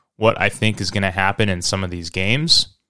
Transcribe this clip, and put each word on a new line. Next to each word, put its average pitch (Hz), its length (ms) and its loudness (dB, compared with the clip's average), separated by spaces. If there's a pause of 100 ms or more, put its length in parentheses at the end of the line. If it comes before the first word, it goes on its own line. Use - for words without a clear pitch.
(180)
what 110 200 4
I 101 120 2
think 107 320 -2
is 95 100 -4
gonna 98 180 0
happen 98 380 0
in 90 140 -2
some 95 200 -2
of 90 100 -6
these 85 180 -10
games. 123 680 0 (140)